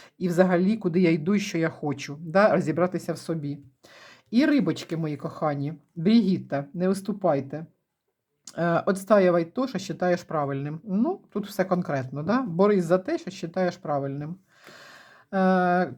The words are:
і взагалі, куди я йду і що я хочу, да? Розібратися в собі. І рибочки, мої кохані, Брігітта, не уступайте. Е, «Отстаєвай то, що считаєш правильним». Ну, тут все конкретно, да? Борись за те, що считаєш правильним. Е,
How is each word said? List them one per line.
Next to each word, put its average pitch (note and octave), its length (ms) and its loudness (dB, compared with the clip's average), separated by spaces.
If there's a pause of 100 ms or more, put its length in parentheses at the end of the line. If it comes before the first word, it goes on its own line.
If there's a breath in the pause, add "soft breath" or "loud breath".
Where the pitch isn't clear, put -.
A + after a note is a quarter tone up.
(180 loud breath)
і F3+ 100 -4
взагалі, F#3 500 4
куди F#3 240 0
я E3 100 6
йду E3 240 2
і G3 40 4
що G3+ 180 -4
я D#3+ 120 0
хочу, C#3+ 520 -8
да? F3 340 4
Розібратися E3+ 580 0
в - 40 -8
собі. D3 420 -6 (720 loud breath)
І B3+ 140 4
рибочки, F3+ 520 0
мої D#3 200 -4
кохані, D3+ 560 -4 (220)
Брігітта, E3+ 760 2
не F3+ 160 0
уступайте. E3 760 -2 (920)
Е, E3+ 280 0
«Отстаєвай F#3 600 4
то, B3+ 220 -4
що F#3 120 -6
считаєш F3+ 440 -2
правильним». D3 600 -6
Ну, A#3 460 -2
тут G3+ 180 -6
все - 160 -2
конкретно, D3 600 -4
да? A3+ 180 0
Борись G3 420 2
за E3+ 140 2
те, D4+ 200 -4
що F3+ 140 -10
считаєш F3 460 -4
правильним. C#3+ 580 -6 (1000 loud breath)
Е, F3+ 640 2